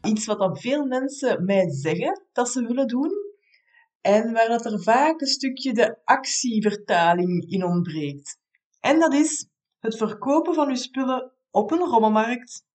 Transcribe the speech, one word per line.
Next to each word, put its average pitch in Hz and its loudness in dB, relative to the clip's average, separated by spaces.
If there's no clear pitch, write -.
iets 214 0
wat 208 -2
dan 185 0
veel 277 -2
mensen 254 -2
mij 190 4
zeggen 165 -2
dat 240 -2
ze 247 -2
willen 247 0
doen 269 -2
en 220 2
waar 226 2
dat 233 -2
er 208 -6
vaak 285 2
een 277 -4
stukje 262 -4
de 226 0
actievertaling 202 0
in 190 -2
ontbreekt. 156 -4
En 302 2
dat 320 4
is 302 0
het 226 -6
verkopen 302 0
van 302 0
uw 254 -2
spullen 254 -4
op 214 0
een 330 0
rommelmarkt. 233 0